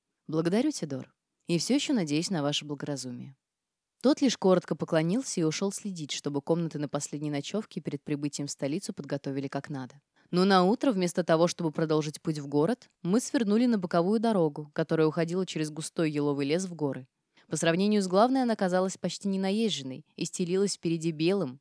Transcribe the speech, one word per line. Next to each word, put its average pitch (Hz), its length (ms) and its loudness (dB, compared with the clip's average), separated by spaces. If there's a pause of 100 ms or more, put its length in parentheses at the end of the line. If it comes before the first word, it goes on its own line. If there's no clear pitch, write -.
(320)
«Благодарю, 180 400 0
Тидор. 139 420 -8 (340)
И 170 100 2
всё 190 180 0
ещё 285 180 0
надеюсь 165 360 0
на 170 120 0
ваше 143 220 0
благоразумие». 135 720 -8 (640)
Тот 277 200 4
лишь 254 160 4
коротко 180 380 4
поклонился 170 680 0
и - 20 2
ушёл 196 300 -2
следить, 175 400 -8
чтобы 143 280 -4
комнаты 165 380 -2
на 147 80 -4
последней 147 420 -6
ночёвке 156 520 -6
перед - 200 -6
прибытием 143 460 -6
в - 40 -10
столицу 151 420 -6
подготовили 139 560 -6
как 139 200 -8
надо. 131 300 -10 (320)
Но 180 140 4
на 190 180 8
утро, 233 300 4
вместо 180 320 0
того, 165 220 6
чтобы 165 260 -4
продолжить 156 480 0
путь 156 180 -4
в 143 80 -8
город, 147 420 0 (140)
мы 190 160 2
свернули 233 460 2
на 233 120 4
боковую 180 440 2
дорогу, 160 520 0
которая 160 320 2
уходила 170 400 0
через 156 240 -4
густой 156 400 -4
еловый 143 380 0
лес 170 160 0
в 175 120 -8
горы. 131 320 -6 (420)
По 160 80 -2
сравнению 196 440 2
с 190 60 -2
главной 247 360 4
она 233 120 0
казалась 185 420 0
почти - 300 -6
ненаезженной 190 800 -2 (100)
и - 80 -6
стелилась 185 520 -2
впереди 165 360 -2
белым, 160 500 0